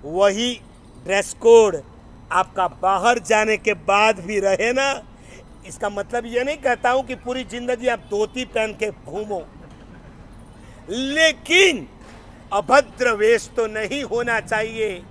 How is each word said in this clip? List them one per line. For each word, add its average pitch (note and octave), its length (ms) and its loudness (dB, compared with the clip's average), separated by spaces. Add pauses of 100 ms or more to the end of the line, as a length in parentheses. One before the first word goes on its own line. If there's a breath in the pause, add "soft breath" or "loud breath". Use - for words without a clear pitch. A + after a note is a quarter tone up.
वही G3+ 480 2 (540)
dress G3 340 -2
code A3+ 360 8 (560)
आपका F#3 360 0 (120)
बाहर G3 380 2
जाने G#3+ 380 2
के G#3 180 -2 (100)
बाद G3+ 360 4
भी G3 200 -4
रहे G3 320 0
ना। C4+ 300 -2 (640 loud breath)
इसका G3+ 220 -8
मतलब G#3 380 -6
ये A#3+ 180 -2
नहीं D4 120 -4
कहता B3 340 0
हूं C4 120 0
कि B3+ 140 -8
पूरी B3 280 -8
जिंदगी A#3+ 440 -4
आप A#3 220 -4
धोती G#3+ 360 -4
पहन A3 280 -4
के G#3+ 160 -4
घूमो, G3 520 -10 (1500 loud breath)
लेकिन D4 1000 2 (680 loud breath)
अभद्र A#3+ 600 0
वेश G#3+ 440 0
तो A3+ 100 -2
नहीं A3 380 -6
होना A#3 360 -4
चाहिए। A3 720 -6